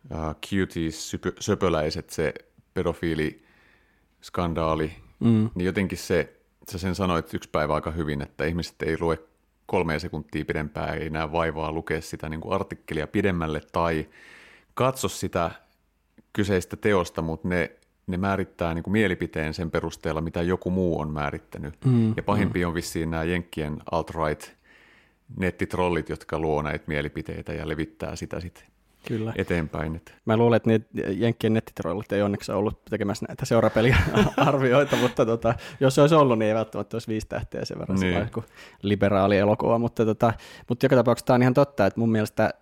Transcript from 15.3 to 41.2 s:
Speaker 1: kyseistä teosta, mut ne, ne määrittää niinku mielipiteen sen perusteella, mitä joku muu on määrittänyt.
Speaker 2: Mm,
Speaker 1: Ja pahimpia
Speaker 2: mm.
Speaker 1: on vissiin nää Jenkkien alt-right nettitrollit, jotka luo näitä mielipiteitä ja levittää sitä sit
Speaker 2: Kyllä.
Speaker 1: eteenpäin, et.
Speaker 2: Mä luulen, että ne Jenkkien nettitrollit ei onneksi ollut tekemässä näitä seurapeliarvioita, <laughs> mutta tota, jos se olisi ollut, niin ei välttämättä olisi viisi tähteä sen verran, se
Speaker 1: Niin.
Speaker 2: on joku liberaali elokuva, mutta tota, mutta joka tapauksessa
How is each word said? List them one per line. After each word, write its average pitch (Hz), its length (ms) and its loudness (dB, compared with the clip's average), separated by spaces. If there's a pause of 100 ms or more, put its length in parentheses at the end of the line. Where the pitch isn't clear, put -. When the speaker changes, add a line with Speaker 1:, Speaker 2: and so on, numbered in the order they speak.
Speaker 1:
kyseistä 95 440 0
teosta, 90 440 0
mut 80 220 -4
ne, 90 280 0 (360)
ne 92 100 -4
määrittää 92 560 -2
niinku 82 160 -6
mielipiteen 87 640 0
sen 82 180 -6
perusteella, 80 500 -4
mitä 82 200 -4
joku 90 280 -2
muu 90 300 0
on 76 120 -4
määrittänyt. 76 720 -8
Speaker 2:
Mm, 117 320 4
Speaker 1:
Ja - 60 -6
pahimpia 92 440 0
Speaker 2:
mm. - 20 -2
Speaker 1:
on 80 60 -4
vissiin 82 360 -4
nää 80 120 -2
Jenkkien 82 540 -4 (140)
alt-right 80 600 -2 (840)
nettitrollit, 87 720 -2
jotka 76 300 -6
luo 78 220 0
näitä 76 260 -6
mielipiteitä 80 680 -6
ja 78 140 -8
levittää - 480 -6
sitä - 240 -10
sit 87 260 -16 (420)
Speaker 2:
Kyllä. 113 280 -4
Speaker 1:
eteenpäin, 80 600 -2
et. - 180 -16 (120)
Speaker 2:
Mä 110 120 4
luulen, 117 200 6
että 110 120 2
ne 110 120 4 (320)
Jenkkien 113 400 0
nettitrollit 104 580 -4
ei 101 100 2
onneksi 101 300 -2
ollut 104 340 -2
tekemässä 104 440 -4
näitä - 160 -8
seurapeliarvioita, 127 1500 4
<laughs> - 20 2
mutta 123 240 2
tota, 117 280 2 (260)
jos 131 160 4
se 151 60 6
olisi 151 140 8
ollut, 131 240 6
niin 107 100 2
ei 110 60 2
välttämättä 110 400 -4
olisi 113 120 -8
viisi 110 200 -4
tähteä - 380 -6
sen - 140 -10
verran, 92 180 -2
se 95 80 2
Speaker 1:
Niin. 90 120 2
Speaker 2:
on 104 60 0
joku 117 200 -6 (380)
liberaali 101 560 4
elokuva, 104 420 4
mutta 120 260 0
tota, 110 280 2 (360)
mutta 120 160 0
joka 131 100 6
tapauksessa 120 300 4